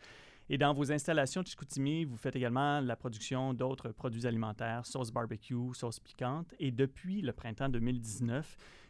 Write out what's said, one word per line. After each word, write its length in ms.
Et 100
dans 140
vos 180
installations 520
de 40
Chicoutimi, 580
vous 120
faites 200
également 440
la 160
production 580
d'autres 360
produits 360
alimentaires, 600
sauces 260
barbecue, 640
sauces 260
piquantes. 580
Et 120
depuis 500
le 120
printemps 360
deux 120
mille 200
dix-neuf, 560